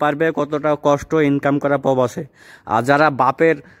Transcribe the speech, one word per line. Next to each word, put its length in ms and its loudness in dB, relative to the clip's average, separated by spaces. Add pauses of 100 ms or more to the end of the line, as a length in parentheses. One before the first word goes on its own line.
পারবে 240 0 (120)
কতটা 320 -4 (160)
কষ্ট 240 0 (200)
ইনকাম 320 0
করা 220 0
প্রবাসে। 400 -2 (500)
আর 140 2
যারা 180 4 (140)
বাপের 360 2 (240)